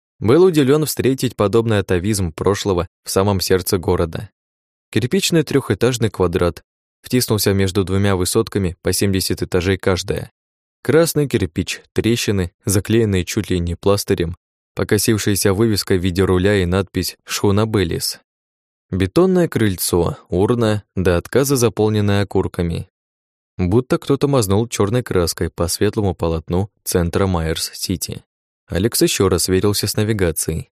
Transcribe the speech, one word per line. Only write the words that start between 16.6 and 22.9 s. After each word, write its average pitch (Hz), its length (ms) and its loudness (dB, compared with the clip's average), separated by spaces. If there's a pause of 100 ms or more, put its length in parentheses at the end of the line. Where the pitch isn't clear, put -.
и 87 40 0
надпись 92 600 -2
"Шхуна 104 400 0
Беллис". 92 540 -2 (680)
Бетонное 165 600 2
крыльцо, 92 680 0 (120)
урна, 107 540 0 (120)
до 90 220 2
отказа 135 400 0
заполненная 107 640 2
окурками. 90 680 -2 (680)